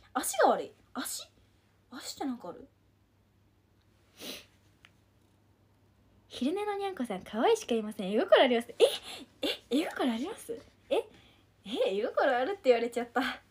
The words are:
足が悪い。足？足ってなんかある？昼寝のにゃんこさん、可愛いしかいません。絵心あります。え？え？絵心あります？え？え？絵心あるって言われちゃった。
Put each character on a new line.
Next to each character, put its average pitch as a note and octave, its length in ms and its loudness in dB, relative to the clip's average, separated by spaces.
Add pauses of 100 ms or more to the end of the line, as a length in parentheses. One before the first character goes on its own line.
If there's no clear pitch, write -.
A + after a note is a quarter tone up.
(140)
足 F#5+ 260 -2
が A4 100 8
悪 F#3 160 2
い。 - 60 -16 (220)
足？ - 360 -8 (600)
足 - 240 -12
っ - 40 -16
て E4 60 -4
な C4 80 -2
ん A#3 40 -8
か F3 120 -12
あ - 20 -8
る？ - 160 -18 (3500)
昼 C4+ 260 -2
寝 G4+ 120 -2
の G#4 100 -2
に G4 100 -4
ゃ G4 60 -4
ん F#4 40 -12
こ C4 100 -6
さ G3+ 100 -4
ん、 F#3+ 60 -8
可 G#3+ 200 -6
愛 G4+ 120 4
い A4+ 40 4
し - 80 -12
か A#3+ 100 0
い A3 60 0
ま G#3+ 120 -10
せ G#3+ 120 -6
ん。 F#3 60 -2
絵 G#3 80 2
心 F#4 240 8
あ C4+ 40 8
り B3 80 4
ま A#3 60 2
す。 - 100 -16
え？ - 40 -20 (960)
え？ C4+ 100 2
絵 F4+ 40 -4
心 C#4+ 260 0
あ A3+ 40 -2
り B3 120 -4
ま A4 80 -8
す？ - 160 -14 (380)
え？ G#4+ 180 0 (580)
え？ A3+ 320 0
絵 - 60 0
心 C#4 320 2
あ B3+ 100 0
る F#4 60 -2
っ - 40 -4
て - 100 -12
言 B3+ 100 8
わ A#3 40 2
れ A#3 100 -2
ち A#3+ 120 -4
ゃ - 20 -6
っ A#3+ 80 -8
た。 C#4+ 100 2 (300)